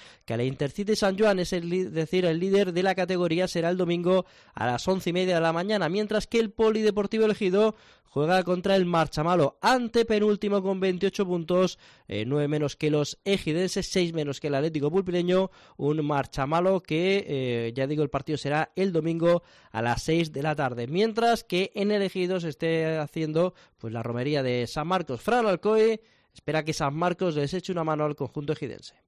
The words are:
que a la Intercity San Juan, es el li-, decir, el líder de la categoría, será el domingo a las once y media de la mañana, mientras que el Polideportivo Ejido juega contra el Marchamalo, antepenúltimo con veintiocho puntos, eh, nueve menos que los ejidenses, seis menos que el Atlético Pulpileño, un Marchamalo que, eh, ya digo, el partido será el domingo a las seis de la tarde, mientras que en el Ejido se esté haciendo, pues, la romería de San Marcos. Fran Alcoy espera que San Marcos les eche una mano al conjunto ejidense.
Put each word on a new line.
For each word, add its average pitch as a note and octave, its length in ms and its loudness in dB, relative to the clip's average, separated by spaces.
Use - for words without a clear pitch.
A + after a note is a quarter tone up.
que - 80 -6
a A2+ 40 -2
la A#2+ 60 -2
Intercity C#3+ 500 -4
San G3 240 0
Juan, G3+ 220 4
es F3+ 140 -4
el E3+ 160 -4
li-, F#3 160 -2
decir, E3 400 0
el E3 120 2
líder G3 360 2
de F3 100 0
la F#3+ 120 2
categoría, F3+ 520 0
será E3+ 220 0
el F#3 80 0
domingo F3 480 2
a A2 100 -4
las A#2+ 240 -2
once F#3 220 0
y - 20 -2
media F#3 220 0
de E3 60 2
la E3 120 2
mañana, F#3 340 0
mientras G#3 400 -2
que A#3 140 2
el G#3+ 100 -4
Polideportivo A3 760 2
Ejido G#3 480 2
juega F3 400 0
contra F#3 340 2
el F#3 80 4
Marchamalo, E3+ 760 2
antepenúltimo G#3+ 1040 2
con F#3+ 160 -2
veintiocho F#3+ 460 0
puntos, F3+ 520 2
eh, G#2 180 -4
nueve D3 220 0
menos D3 300 -2
que D3+ 120 -2
los D3 360 -2
ejidenses, F#3 680 -2
seis F3 220 0
menos D3 260 -4
que - 80 -6
el C#3+ 80 0
Atlético D3 340 0
Pulpileño, F3+ 640 0
un D3+ 300 -2
Marchamalo D3+ 760 0
que, F#3+ 460 0
eh, B2 480 -2
ya C3+ 120 0
digo, D3+ 160 0
el C#3 60 0
partido C#3+ 280 -4
será D3 400 -2
el F#3+ 160 0
domingo E3 500 2
a A2 100 -4
las A#2 220 -2
seis D#3+ 280 0
de C#3 120 -6
la D#3 120 -2
tarde, B2 320 -2
mientras A3 560 0
que F3+ 320 -2
en G3+ 160 0
el G#3 120 2
Ejido F#3 360 -2
se E3+ 80 -6
esté D#3+ 500 -2
haciendo, D#3+ 560 -2
pues, A#2 140 -10
la A#2 100 -6
romería B2 400 -2
de B2 240 0
San D3+ 220 -6
Marcos. E3+ 320 -2
Fran A#3 260 2
Alcoy A3 540 2
espera D#3 300 -4
que D3+ 80 -4
San D3 240 -2
Marcos F3 400 0
les D3 180 -2
eche F#3 200 -6
una E3+ 100 -2
mano D#3 220 0
al D3 100 -4
conjunto C#3+ 380 -6
ejidense. - 420 -10